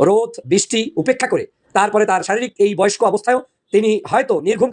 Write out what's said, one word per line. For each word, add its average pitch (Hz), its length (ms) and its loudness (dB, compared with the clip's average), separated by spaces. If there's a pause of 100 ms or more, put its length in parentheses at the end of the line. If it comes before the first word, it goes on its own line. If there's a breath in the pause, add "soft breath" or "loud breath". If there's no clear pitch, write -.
রোদ 226 240 2 (200)
বৃষ্টি 202 280 0 (220)
উপেক্ষা 175 320 0
করে 139 100 0 (340)
তারপরে 208 340 2
তার 185 160 0
শারীরিক 233 240 -2 (140)
এই 208 140 2
বয়স্ক 202 220 0 (100)
অবস্থায়ও 240 280 0 (340)
তিনি 220 180 2 (200)
হয়তো 247 220 0 (140)
নির্ঘুম 226 260 0